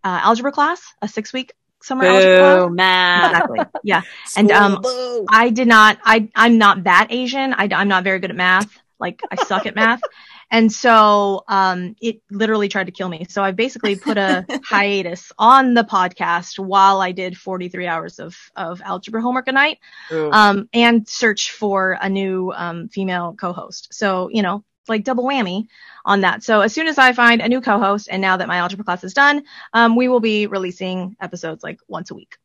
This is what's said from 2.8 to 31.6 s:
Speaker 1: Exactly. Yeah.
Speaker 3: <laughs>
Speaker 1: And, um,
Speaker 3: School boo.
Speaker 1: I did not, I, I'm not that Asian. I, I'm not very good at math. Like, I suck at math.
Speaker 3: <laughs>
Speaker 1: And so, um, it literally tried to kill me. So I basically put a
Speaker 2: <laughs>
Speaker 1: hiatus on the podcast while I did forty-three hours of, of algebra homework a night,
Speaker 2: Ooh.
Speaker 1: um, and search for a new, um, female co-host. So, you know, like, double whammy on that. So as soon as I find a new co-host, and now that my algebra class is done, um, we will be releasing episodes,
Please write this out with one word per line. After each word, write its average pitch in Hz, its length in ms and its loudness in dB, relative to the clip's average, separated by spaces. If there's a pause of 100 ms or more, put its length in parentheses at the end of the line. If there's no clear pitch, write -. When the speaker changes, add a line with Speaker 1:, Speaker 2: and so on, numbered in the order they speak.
Speaker 1:
Exactly. 170 260 0 (260)
Yeah. 180 180 0 (160)
Speaker 3:
<laughs> - 180 -12
Speaker 1:
And, 202 140 4
um, 202 220 4
Speaker 3:
School 190 100 -6 (380)
boo. 190 80 -10
Speaker 1:
I 220 220 4
did 233 180 0
not, 214 340 6
I, 220 320 2
I'm 233 220 4
not 202 280 4
that 190 260 4
Asian. 254 420 -4
I, 202 180 -2
I'm 196 180 -2
not 185 160 0
very 190 160 -2
good 185 100 -8
at - 60 -10
math. 185 340 0 (280)
Like, - 220 -10 (100)
I - 60 -10
suck 214 300 -4
at - 80 -10
math. 226 320 0
Speaker 3:
<laughs> - 40 -10 (400)
Speaker 1:
And 226 220 4
so, 208 720 4
um, 185 540 -2
it 226 300 -8
literally 208 400 -2
tried 196 160 -4
to 185 40 -14
kill 185 200 -8
me. 170 180 -12
So 196 160 -4
I 196 60 0
basically 220 460 -4
put 208 200 -4
a 185 320 -2
Speaker 2:
<laughs> 269 160 -10
Speaker 1:
hiatus 196 720 -4
on 254 360 6
the 233 100 4
podcast 180 720 -4
while 196 440 2
I 185 100 -4
did 185 240 -10
forty-three 180 500 -10
hours 165 320 -8
of, 165 160 -16 (220)
of 180 240 -12
algebra 214 400 -10
homework 247 280 -4
a 262 40 -6
night, 277 240 0 (340)
Speaker 2:
Ooh. 156 220 -4
Speaker 1:
um, 208 400 4
and 233 340 2
search - 440 -4
for 190 500 -4
a 190 80 -6
new, 190 480 -4
um, 170 320 -10
female 180 500 -8
co-host. - 540 -12
So, 190 400 -4
you 226 80 -2
know, 196 240 -4 (240)
like, 220 160 -4
double 254 200 -4
whammy 220 420 -4 (400)
on 196 160 0
that. 185 200 -2
So 214 200 2
as 220 100 0
soon 320 140 -4
as 302 100 -4
I 262 160 4
find 233 300 4
a 220 80 -2
new 254 100 0
co-host, 208 500 -2
and 190 120 -4
now 185 160 0
that 170 100 -6
my 175 80 -4
algebra 180 300 -6
class 180 180 -6
is 190 80 -14
done, 285 300 2 (320)
um, 233 220 4
we 254 120 2
will 247 120 2
be 214 260 -2
releasing 185 720 -8
episodes, 165 420 -12